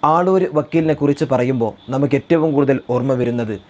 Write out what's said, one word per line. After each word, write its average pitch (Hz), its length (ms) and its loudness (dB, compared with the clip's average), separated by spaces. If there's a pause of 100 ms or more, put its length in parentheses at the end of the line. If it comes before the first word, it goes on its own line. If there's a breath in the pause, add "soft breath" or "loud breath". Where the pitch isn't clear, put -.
ആളൂർ 180 400 2 (140)
വക്കീലിനെ 156 440 0
കുറിച്ച് 143 320 0
പറയുമ്പോൾ 123 380 0 (220)
നമുക്ക് 135 260 0
ഏറ്റവും 160 360 0
കൂടുതൽ 135 240 2 (120)
ഓർമ്മ 123 300 0
വരുന്നത് 117 320 -2 (180)